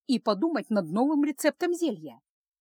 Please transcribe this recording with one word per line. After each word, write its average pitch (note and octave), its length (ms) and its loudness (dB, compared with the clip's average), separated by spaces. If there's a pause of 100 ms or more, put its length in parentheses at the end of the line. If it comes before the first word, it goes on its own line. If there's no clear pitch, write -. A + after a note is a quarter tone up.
и A#3 120 2
подумать A3 500 0
над G3 200 0
новым C#4+ 340 2
рецептом D#4 500 0
зелья. A#3 460 -4 (420)